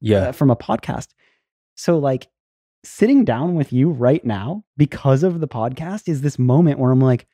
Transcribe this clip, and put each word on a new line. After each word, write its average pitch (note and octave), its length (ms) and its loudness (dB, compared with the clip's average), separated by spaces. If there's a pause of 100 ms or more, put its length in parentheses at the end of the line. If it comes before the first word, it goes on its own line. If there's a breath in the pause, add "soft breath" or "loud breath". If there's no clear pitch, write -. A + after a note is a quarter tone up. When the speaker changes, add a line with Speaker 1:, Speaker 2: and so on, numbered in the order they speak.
Speaker 1:
Yeah. G#2+ 280 0
Speaker 2:
uh, - 20 -8
from C#3 180 0
a A#2+ 60 2
podcast. - 540 -8 (680)
So, E3+ 240 0
like, C3+ 280 -2 (560)
sitting B3+ 420 2
down C#3 300 -2
with D3+ 160 -2
you C3 200 2
right C3 340 0
now A#2+ 380 -6 (140)
because C#3 460 0
of F3 160 0
the D#3 80 -6
podcast C3 600 -8
is D3+ 140 -4
this C#3+ 180 -4
moment C3+ 400 2
where C3 120 2
I'm C3 100 4
like, B2+ 320 0